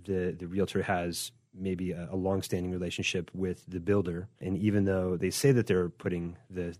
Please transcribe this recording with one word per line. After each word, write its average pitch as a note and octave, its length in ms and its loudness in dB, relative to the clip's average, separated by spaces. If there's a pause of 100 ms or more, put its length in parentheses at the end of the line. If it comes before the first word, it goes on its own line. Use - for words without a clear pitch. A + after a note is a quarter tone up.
the, F2+ 320 0
the F2 100 -8
realtor F#2+ 340 0
has F2 500 -2 (220)
maybe F#2 380 -2
a, F2 200 -6
a F#2 40 -2
longstanding F#2 560 0
relationship F2+ 640 -2
with F#2 340 -4
the F#2 120 -6
builder. F2+ 480 0 (140)
And F2+ 160 -2
even G2+ 280 4
though F#2 300 2
they F#2 140 0
say C#3 220 4
that A#2+ 160 4
they're F2+ 220 4
putting F2 480 -4 (120)
the, F2 300 -6